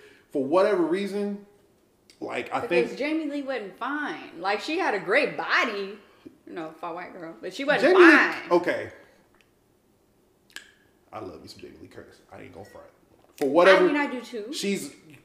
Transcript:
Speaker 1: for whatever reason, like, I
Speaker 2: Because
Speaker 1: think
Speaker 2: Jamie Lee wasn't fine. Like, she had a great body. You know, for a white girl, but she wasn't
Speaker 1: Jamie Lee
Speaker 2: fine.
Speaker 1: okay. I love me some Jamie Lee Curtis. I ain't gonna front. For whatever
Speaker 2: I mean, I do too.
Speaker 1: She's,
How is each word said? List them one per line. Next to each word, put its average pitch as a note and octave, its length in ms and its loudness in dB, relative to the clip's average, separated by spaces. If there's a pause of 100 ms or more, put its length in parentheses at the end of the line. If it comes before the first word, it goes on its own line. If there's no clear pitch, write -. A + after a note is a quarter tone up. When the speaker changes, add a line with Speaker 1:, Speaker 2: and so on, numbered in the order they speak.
(320)
Speaker 1:
for C#3 120 -2
whatever F#3 380 2
reason, G3 640 -4 (720)
like, A#2+ 320 -8
I - 80 -2
Speaker 2:
Because F3 280 0
Speaker 1:
think - 100 -12
Speaker 2:
Jamie D4+ 320 -4
Lee C#4+ 120 -6
wasn't A3+ 360 -10
fine. A3+ 640 -8
Like, G3+ 200 -4
she D#4 180 -6
had D#4 160 -2
a G3+ 40 -2
great F#3+ 380 0
body. G3+ 600 -4 (500)
You - 60 -18
know, E3 280 -12
for F3 100 -10
a - 40 -10
white F3 180 -14
girl, E3 280 -16
but - 140 -12
she C#4 100 -8
wasn't C#4 320 4
Speaker 1:
Jamie F4+ 80 10
Lee D#4 120 10
Speaker 2:
fine. F#3+ 180 2 (160)
Speaker 1:
okay. C#3+ 400 0 (2250)
I F#2+ 80 -14
love F2 200 -16
me G2 80 -20
some - 120 -20
Jamie - 200 -20
Lee - 80 -20
Curtis. - 280 -20 (160)
I G2+ 100 -20
ain't G2+ 100 -20
gonna G2+ 140 -18
front. - 200 -20 (500)
For - 120 0
whatever F4+ 360 8
Speaker 2:
I - 40 6
mean, D4 80 0
I C#4+ 100 -2
do A#3+ 140 -8
too. A3+ 320 -12
Speaker 1:
She's, F#3+ 400 -4 (320)